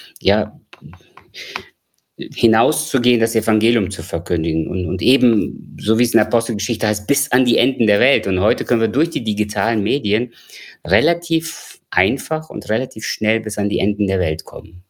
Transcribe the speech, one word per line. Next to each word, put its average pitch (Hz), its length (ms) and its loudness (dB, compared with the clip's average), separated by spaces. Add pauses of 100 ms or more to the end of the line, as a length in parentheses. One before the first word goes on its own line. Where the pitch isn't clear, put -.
(200)
Ja, 101 400 0 (1600)
hinauszugehen, 120 1000 2
das 113 160 0
Evangelium 107 560 2
zu - 100 -8
verkündigen 82 680 -2
und, 90 200 -2
und 92 140 -4
eben, 117 800 2
so 107 180 0
wie 120 60 2
es 117 100 0
in 135 40 4
der - 80 6
Apostelgeschichte 113 640 -2
heißt, 107 200 -2
bis - 240 0
an 127 140 2
die 120 120 4
Enden 123 280 2
der 104 140 4
Welt. 127 280 2
Und 92 140 0
heute 113 240 2
können 117 160 2
wir 113 60 2
durch 147 240 0
die 123 120 -6
digitalen 107 600 0
Medien 117 500 0 (520)
relativ 160 960 0 (120)
einfach 135 580 -2
und - 200 -8
relativ 113 360 -4
schnell 110 340 -2
bis 107 180 -6
an 101 120 0
die 98 100 -2
Enden 101 280 2
der 95 120 2
Welt 82 260 0
kommen. 82 440 -14